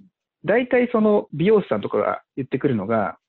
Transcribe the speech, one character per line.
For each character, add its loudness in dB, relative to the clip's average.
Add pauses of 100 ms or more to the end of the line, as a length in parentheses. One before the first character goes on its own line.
(460)
大 0
体 0
そ 2
の 2
美 0
容 4
師 -14
さ -2
ん -4
と -8
か -2
が -2 (140)
言 -6
っ -14
て -4
く -2
る 0
の -4
が -2 (120)